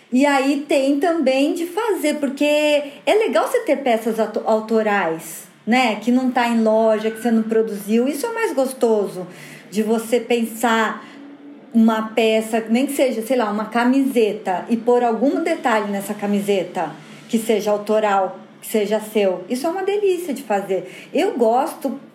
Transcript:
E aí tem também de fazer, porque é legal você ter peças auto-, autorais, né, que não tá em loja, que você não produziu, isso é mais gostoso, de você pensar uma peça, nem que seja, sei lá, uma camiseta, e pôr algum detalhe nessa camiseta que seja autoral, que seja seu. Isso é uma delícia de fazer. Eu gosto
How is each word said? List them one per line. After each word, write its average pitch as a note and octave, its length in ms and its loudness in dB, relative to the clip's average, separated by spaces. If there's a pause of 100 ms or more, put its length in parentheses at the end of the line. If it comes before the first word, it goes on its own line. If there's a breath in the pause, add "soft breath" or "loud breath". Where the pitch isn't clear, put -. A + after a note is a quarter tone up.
(100)
E B3+ 140 4
aí C#4+ 420 2
tem C#4+ 320 2
também D4 540 2
de E4 140 -4
fazer, E4+ 480 -2
porque C#4+ 300 -2 (600 loud breath)
é D#4+ 100 4
legal G4 320 2
você A#4+ 140 0
ter C#4+ 160 0
peças A3+ 420 0
auto-, G#3+ 280 -2
autorais, G#3+ 1000 -2 (200)
né, A#3 300 2
que A3+ 140 -2
não B3+ 200 2
tá A#3+ 180 2
em A#3 140 2
loja, A3 480 2
que A3 100 -10
você A#3+ 100 0
não A3+ 120 4
produziu, A3 680 0
isso D#4 160 -4
é A4+ 80 -2
mais A4 220 -2
gostoso, A3 720 0 (440 loud breath)
de G3+ 120 -2
você A3+ 360 0
pensar A3+ 880 0 (680 loud breath)
uma A3 340 4
peça, A3 600 0
nem B3+ 160 2
que C#4+ 80 -4
seja, B3 260 0
sei B3 160 -2
lá, G#3+ 140 0
uma G#3 160 -4
camiseta, A#3 1040 0
e A3+ 80 0
pôr A#3+ 260 2
algum A#3+ 400 0
detalhe A3 460 0
nessa G3+ 240 -6
camiseta F#3+ 760 -2 (380 loud breath)
que A3+ 100 0
seja G#3 320 0
autoral, G#3 680 0 (240)
que - 60 -14
seja G#3+ 320 0
seu. G3+ 500 0
Isso B3+ 160 -4
é E4 40 0
uma F#4+ 120 -4
delícia F#4+ 500 0
de - 100 -8
fazer. G3 680 -4
Eu E4 240 0
gosto B3 640 0 (140)